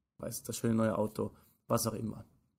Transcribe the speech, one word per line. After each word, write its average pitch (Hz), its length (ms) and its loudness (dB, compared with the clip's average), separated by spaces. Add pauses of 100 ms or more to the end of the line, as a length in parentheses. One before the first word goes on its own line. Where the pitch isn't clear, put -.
(180)
weiß, - 260 -8
das 117 120 -6
schöne 117 180 4
neue 110 220 4
Auto, 104 360 -2 (340)
was 117 200 2
auch 107 60 0
immer, 107 320 -6 (340)